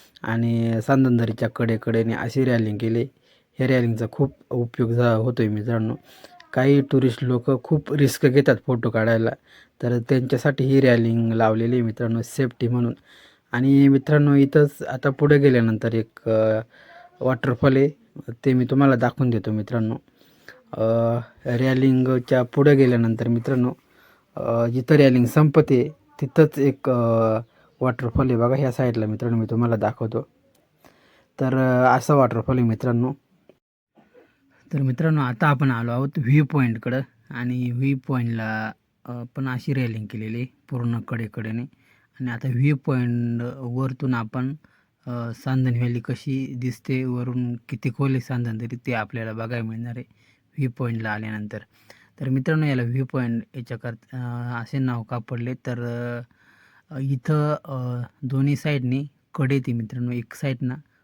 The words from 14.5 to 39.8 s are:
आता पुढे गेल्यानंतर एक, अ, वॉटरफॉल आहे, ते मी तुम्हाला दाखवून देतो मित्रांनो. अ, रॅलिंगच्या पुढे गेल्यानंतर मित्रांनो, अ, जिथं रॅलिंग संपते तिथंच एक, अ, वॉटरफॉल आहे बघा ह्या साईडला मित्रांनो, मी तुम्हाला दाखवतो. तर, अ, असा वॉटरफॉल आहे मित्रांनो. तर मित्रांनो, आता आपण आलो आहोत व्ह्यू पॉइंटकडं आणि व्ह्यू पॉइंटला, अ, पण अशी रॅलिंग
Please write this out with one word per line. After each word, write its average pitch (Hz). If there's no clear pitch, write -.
आता 131
पुढे 147
गेल्यानंतर 117
एक, -
अ, 110
वॉटरफॉल 131
आहे, 143
ते 131
मी 127
तुम्हाला 135
दाखवून 123
देतो 110
मित्रांनो. 110
अ, 113
रॅलिंगच्या 127
पुढे 143
गेल्यानंतर 120
मित्रांनो, 123
अ, 117
जिथं 127
रॅलिंग 127
संपते 143
तिथंच 151
एक, 139
अ, 113
वॉटरफॉल 127
आहे 123
बघा 120
ह्या 135
साईडला 120
मित्रांनो, 113
मी 110
तुम्हाला 117
दाखवतो. 110
तर, 131
अ, 127
असा 147
वॉटरफॉल 127
आहे 120
मित्रांनो. 120
तर 143
मित्रांनो, 151
आता 123
आपण 135
आलो 117
आहोत 131
व्ह्यू 139
पॉइंटकडं 123
आणि 123
व्ह्यू 135
पॉइंटला, 110
अ, 120
पण 135
अशी 127
रॅलिंग 113